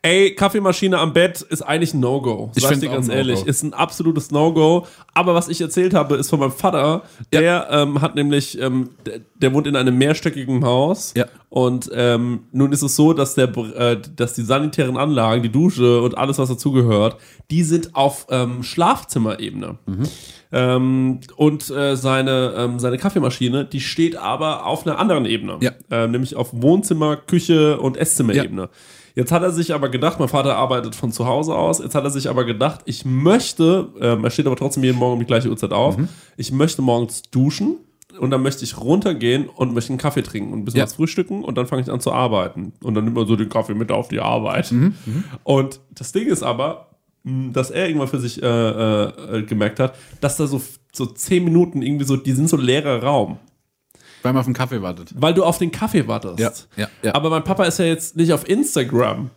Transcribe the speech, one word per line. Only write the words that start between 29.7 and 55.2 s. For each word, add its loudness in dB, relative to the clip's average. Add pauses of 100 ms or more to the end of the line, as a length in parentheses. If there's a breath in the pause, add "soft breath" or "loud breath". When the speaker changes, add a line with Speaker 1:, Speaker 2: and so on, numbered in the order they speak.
Speaker 1:
aber -2
gedacht, -2
mein 2
Vater 2
arbeitet -2
von -6
zu -4
Hause 0
aus, 0
jetzt -10
hat 0
er -2
sich -4
aber 0
gedacht, -2
ich -8
möchte, 2 (100)
ähm, 2
er 0
steht 0
aber 0
trotzdem -2
jeden 2
Morgen 2
um -2
die -4
gleiche 2
Uhrzeit -4
auf, 2
Speaker 2:
Mhm. -2 (300 loud breath)
Speaker 1:
ich -8
möchte 0
morgens 0 (100)
duschen 0 (420)
und -2
dann 2
möchte -2
ich -10
runtergehen 0
und -4
möchte -4
einen -4
Kaffee -2
trinken -8
und -6
ein -8
bisschen -2
Speaker 2:
Ja. 2
Speaker 1:
was -8
frühstücken -4
und -4
dann -2
fange -2
ich -6
an -4
zu -2
arbeiten. -2 (100)
Und -2
dann 0
nimmt -2
man 0
so 4
den -2
Kaffee -2
mit -4
auf -4
die -6
Arbeit. -2
Speaker 2:
Mhm. 4 (100)
Mhm. -4 (180 loud breath)
Speaker 1:
Und 0 (100)
das -14
Ding -2
ist 0
aber, -6 (320)
mh, -6
dass -2
er -2
irgendwann -2
für -4
sich, -6
äh, -2
äh, -2
gemerkt -2
hat, 0 (280 loud breath)
dass -2
da 0
so, -4 (280)
so -8
zehn -2
Minuten 2
irgendwie -2
so, 0
die -2
sind 2
so 2
leerer 0
Raum. 0 (880 soft breath)
Speaker 2:
Weil 2
man 4
auf -2
den -2
Kaffee -4
wartet. -10
Speaker 1:
Weil 2